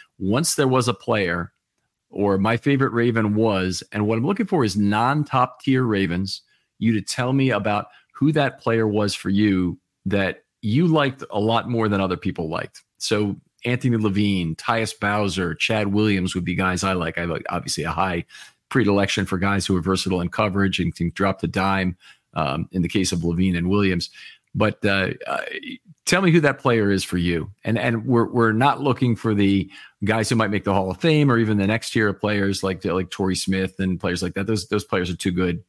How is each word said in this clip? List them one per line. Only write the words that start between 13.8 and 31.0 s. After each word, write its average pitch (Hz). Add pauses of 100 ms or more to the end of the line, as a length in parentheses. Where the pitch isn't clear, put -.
Levine, 98
Tyus 113
Bowser, 98
Chad 107
Williams 101
would 87
be 87
guys 92
I 95
like. 85
I 85
like 82
obviously -
a 82
high 87 (460)
predilection 101
for 92
guys 98
who 98
are 87
versatile 92
in 87
coverage 98
and 87
can 87
drop 98
the -
dime, 95 (380)
um, 78
in 90
the 82
case 95
of 85
Levine 90
and 87
Williams. 95 (460)
But, 104
uh, 98 (140)
uh, - (640)
tell 180
me 180
who 165
that 143
player 113
is 95
for -
you. 87 (140)
And, 107
and 117
we're, 117
we're 113
not 123
looking 123
for 110
the 98 (340)
guys 107
who 127
might 110
make 101
the 101
Hall 95
of 90
Fame 151